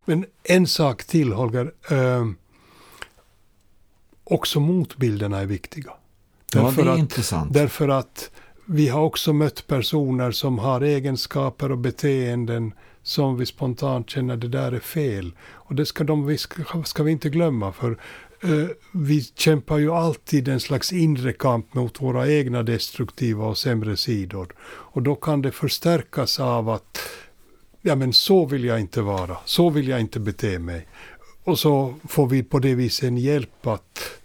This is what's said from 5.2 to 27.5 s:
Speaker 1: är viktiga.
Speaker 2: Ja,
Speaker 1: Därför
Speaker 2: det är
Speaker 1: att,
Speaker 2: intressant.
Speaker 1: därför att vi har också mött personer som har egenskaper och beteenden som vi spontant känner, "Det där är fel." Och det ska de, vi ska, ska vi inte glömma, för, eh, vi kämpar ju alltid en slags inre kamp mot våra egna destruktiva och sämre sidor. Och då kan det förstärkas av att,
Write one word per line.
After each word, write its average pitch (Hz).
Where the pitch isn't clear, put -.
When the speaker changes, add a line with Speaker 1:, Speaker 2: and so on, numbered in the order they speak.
Speaker 1:
är 98
viktiga. 101
Speaker 2:
Ja, 110
Speaker 1:
Därför 131
Speaker 2:
det 170
är -
Speaker 1:
att, 170
Speaker 2:
intressant. 107
Speaker 1:
därför 147
att -
vi 151
har 139
också 156
mött 147
personer 127
som 127
har 123
egenskaper 135
och 127
beteenden 120
som 135
vi 123
spontant 127
känner, 127
"Det 120
där 131
är 120
fel." 101
Och -
det 143
ska -
de, 147
vi 147
ska, -
ska -
vi 156
inte 151
glömma, 139
för, 117
eh, 160
vi 151
kämpar 151
ju 151
alltid 156
en 131
slags -
inre 151
kamp 120
mot 123
våra 127
egna 127
destruktiva 113
och 110
sämre 107
sidor. 95
Och -
då 139
kan 143
det 135
förstärkas 151
av 120
att, -